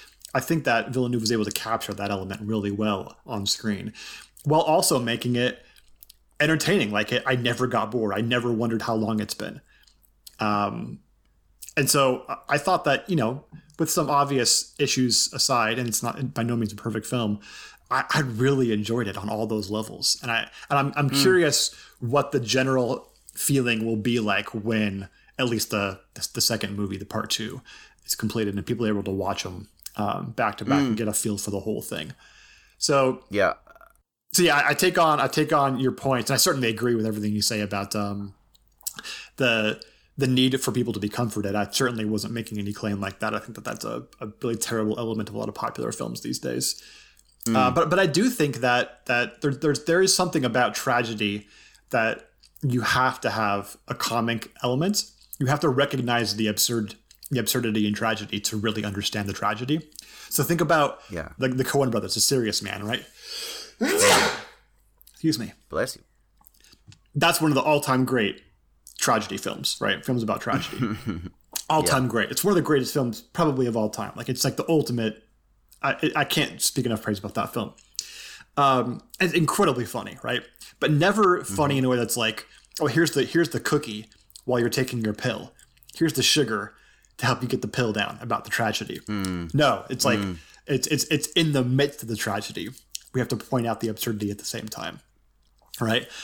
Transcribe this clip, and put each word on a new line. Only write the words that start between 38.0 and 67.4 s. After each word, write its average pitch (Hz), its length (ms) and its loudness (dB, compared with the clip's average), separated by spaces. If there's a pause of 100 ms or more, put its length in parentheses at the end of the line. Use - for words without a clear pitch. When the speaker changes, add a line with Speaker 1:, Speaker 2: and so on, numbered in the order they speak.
Speaker 1:
the, 113 440 2 (360)
the 139 100 2
need 127 340 4
for 127 100 -2
people 117 220 -2
to 101 60 -6
be 101 100 -2
comforted. 104 460 -4
I 101 160 0
certainly 120 340 -2
wasn't 107 280 -2
making 110 260 -6
any 101 140 -6
claim 101 260 -4
like 98 200 -6
that. 107 140 -2
I 104 60 -4
think - 160 -12
that 104 80 -14
that's - 220 -8
a, 117 180 -6 (160)
a - 80 -10 (140)
really 113 160 -2
terrible 110 420 -2
element 107 300 -4
of 104 60 -12
a - 20 -6
lot 110 100 -6
of 104 80 -10
popular 117 360 -4
films - 300 -8
these - 180 -8
days. - 420 -4 (640)
Speaker 2:
Mm. 113 100 2
Speaker 1:
Uh, 127 160 4
but, 156 200 2
but 180 80 4
I 190 80 4
do 175 220 2
think 143 280 0
that, 123 480 0
that 120 360 -2
there, 143 120 0
there's, 143 320 0
there 170 160 4
is 190 140 4
something 170 280 0
about 120 300 2
tragedy 110 720 -2 (440)
that 113 380 0 (340)
you 123 180 2
have 123 400 2
to 120 80 0
have 101 480 -2 (100)
a 123 80 -6
comic 113 560 -2 (120)
element. 147 420 0 (340)
You 139 60 0
have 143 160 2
to 160 80 4
recognize 123 680 0
the 107 120 0
absurd, 107 480 -2 (340)
the 131 100 0
absurdity 110 480 2
in 104 60 2
tragedy 107 480 -2
to 107 160 -4
really 107 260 -2
understand 101 460 -4
the 92 40 -6
tragedy. 123 540 -2 (420)
So - 140 0
think 165 180 0
about 156 380 4 (120)
Speaker 2:
Yeah. 82 260 -6
Speaker 1:
the, 131 120 0
the 127 140 0
Coen 135 280 2
brothers, 101 260 -2
A 107 40 0
Serious 117 420 2
Man, 98 200 -6
right? 113 220 -4 (720)
<coughs> 247 80 0 (1200)
Excuse 147 280 -2
me. 110 140 -10 (160)
Speaker 2:
Bless - 260 -4
you. - 60 -20 (1120)
Speaker 1:
That's 170 260 2